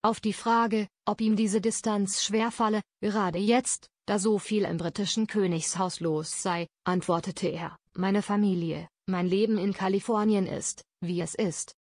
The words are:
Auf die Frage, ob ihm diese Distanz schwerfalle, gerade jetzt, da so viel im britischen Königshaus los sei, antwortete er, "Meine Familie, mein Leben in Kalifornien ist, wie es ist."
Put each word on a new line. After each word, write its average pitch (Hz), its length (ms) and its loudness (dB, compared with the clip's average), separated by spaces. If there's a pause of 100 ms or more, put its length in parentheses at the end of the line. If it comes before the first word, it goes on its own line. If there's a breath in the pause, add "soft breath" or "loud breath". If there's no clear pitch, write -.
Auf 220 180 0
die 208 140 -2
Frage, 226 540 2 (180)
ob - 160 -2
ihm 220 160 4
diese 214 240 2
Distanz 208 600 0
schwerfalle, 220 580 0 (200)
gerade 196 380 0
jetzt, 233 480 0 (180)
da 202 140 0
so 208 180 2
viel 208 260 0
im 165 140 -2
britischen 190 500 -2
Königshaus 180 760 0
los 160 420 -2
sei, 170 240 -2 (160)
antwortete 180 640 0
er, 165 300 -6 (160)
"Meine 196 280 0
Familie, 175 680 0 (160)
mein 185 220 0
Leben 214 300 2
in 196 160 0
Kalifornien 202 720 2
ist, - 380 -6 (160)
wie 175 220 -2
es 165 140 -6
ist." - 380 -4 (120)